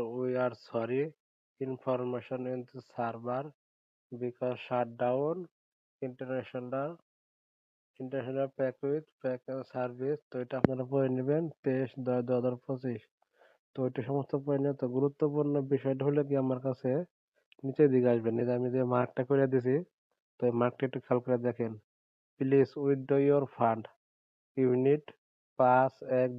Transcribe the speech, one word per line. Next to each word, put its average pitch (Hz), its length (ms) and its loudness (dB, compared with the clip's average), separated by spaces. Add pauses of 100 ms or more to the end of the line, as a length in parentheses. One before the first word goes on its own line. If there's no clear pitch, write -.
(120)
we 127 240 -4
are 123 260 0
sorry, 123 420 -2 (580)
information 127 880 -4
in 127 160 -6
the 123 200 -18
server 120 600 -6 (680)
because 123 480 -6
shutdown, 123 760 -2 (640)
international, 127 880 -6 (1120)
international 131 500 -4
pack 131 320 -4
with 147 240 -2 (140)
pack 127 220 -4 (240)
সার্ভিস।" 127 520 -4 (100)
তো - 120 -16
এটা 123 180 -6
আপনারা 127 280 2
পড়ে 135 240 0
নেবেন, 135 340 0 (180)
তেইশ 131 280 0 (100)
দশ 123 240 -2
দু 123 100 -4
হাজার 123 240 0
পঁচিশ। 127 440 -6 (720)
তো - 100 -6
এটা 131 180 -2
সমস্ত 139 320 -2
পড়ে 139 240 0
নেবেন। 139 200 0
তো 135 80 0
গুরুত্বপূর্ণ 143 720 0
বিষয়টা 135 440 0
হলো 147 180 4
কি 139 140 0
আমার 131 220 0
কাছে 127 320 -2 (720)
নিচের 135 280 4
দিকে 123 180 6
আসবেন, 113 300 2
এই 120 80 2
যে 123 60 0
আমি 123 160 0
যে 127 140 0
মার্কটা 123 400 0
করে 135 240 4
দিছি, 127 280 2 (640)
তো - 60 -2
এই 120 140 4
মার্কটা 120 260 0
একটু 127 140 -6
খেয়াল 123 220 0
করে 123 160 0
দেখেন, 117 340 -2 (680)
"Please 135 380 4
withdraw 139 440 2
your 143 300 4
fund, 113 320 2 (720)
ইউনিট 131 480 2 (540)
পাঁচ 127 340 6 (200)
এক 127 260 2